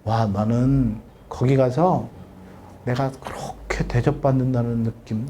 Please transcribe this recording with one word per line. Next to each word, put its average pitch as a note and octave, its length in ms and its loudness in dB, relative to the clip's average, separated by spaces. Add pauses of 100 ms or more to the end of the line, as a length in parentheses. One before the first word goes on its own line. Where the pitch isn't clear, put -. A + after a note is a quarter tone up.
"와, A2+ 220 2
나는 A2+ 720 2 (280)
거기 C3 280 2
가서 C3 520 2 (760)
내가 C3 280 -2
그렇게 - 720 -8
대접받는다는 B2+ 960 2
느낌, A2 480 -4